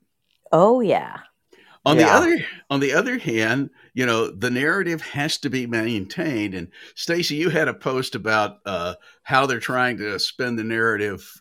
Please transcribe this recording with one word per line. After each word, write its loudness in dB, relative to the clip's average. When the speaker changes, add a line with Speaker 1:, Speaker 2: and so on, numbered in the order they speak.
Speaker 1:
Oh, 6
yeah. 0
Speaker 2:
On 6
the 8
Speaker 3:
Yeah. 6
Speaker 2:
other, 4
on 0
the 0
other 0
hand, 0
you 0
know, 2
the -4
narrative -2
has -4
to -4
be -4
maintained. -4
And -10
Stacy, -4
you 0
had 2
a -2
post -4
about, -2
uh, -4
how 2
they're -2
trying -2
to -4
spin -4
the -2
narrative, 0